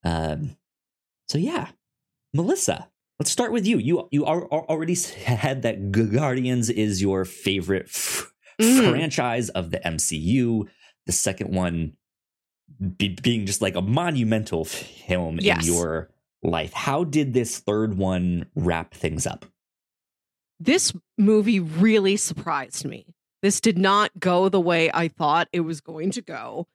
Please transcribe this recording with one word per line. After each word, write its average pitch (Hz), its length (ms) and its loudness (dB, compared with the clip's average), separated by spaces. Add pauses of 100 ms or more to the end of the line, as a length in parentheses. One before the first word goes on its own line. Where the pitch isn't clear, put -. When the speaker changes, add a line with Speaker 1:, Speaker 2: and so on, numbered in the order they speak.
Speaker 1:
Um, 80 520 -4 (720)
so 143 100 -2
yeah, 277 320 -4 (640)
Melissa, 175 560 -2 (300)
let's - 140 -2
start 233 180 0
with 220 160 0
you. 214 120 2
You, 131 340 0
you 143 140 2
are, 170 180 0
are 156 220 -4
already 160 280 -2
said 131 680 -2
that 101 280 -4
G-, 110 140 4
Guardians 127 640 0
is 104 320 0
your 95 220 2
favorite 92 640 -2
f-, - 420 -6 (320)
Speaker 2:
Mm. 233 300 6
Speaker 1:
franchise 127 580 0
of 85 220 -4
the - 140 -6
M 82 140 -2
C - 160 -2
U. 110 540 2 (380)
The 90 60 -2
second 95 420 -2
one 85 400 -2 (1040)
be-, 98 220 -2
being 113 260 -2
just, 101 160 -2
like, 95 120 -2
a 92 80 -2
monumental 110 840 -2
film 87 720 -6
in 92 60 -4
Speaker 2:
Yes. 82 220 2
Speaker 1:
your 85 440 -2 (320)
life. 80 320 -2
How 143 280 -2
did 147 300 0
this 120 260 0
third 107 380 0
one 90 580 0
wrap 82 380 0
things - 340 -4
up? - 200 -10 (1120)
Speaker 2:
This 277 320 2 (240)
movie 214 440 4
really 196 580 4
surprised - 680 -6
me. - 220 -12 (340)
This 202 180 2
did 202 200 2
not 190 420 2
go 185 300 4
the 190 100 4
way 165 320 2
I 170 160 0
thought 156 440 0
it 175 80 -2
was 160 200 -6
going 165 300 -6
to 233 120 -6
go. 131 520 -12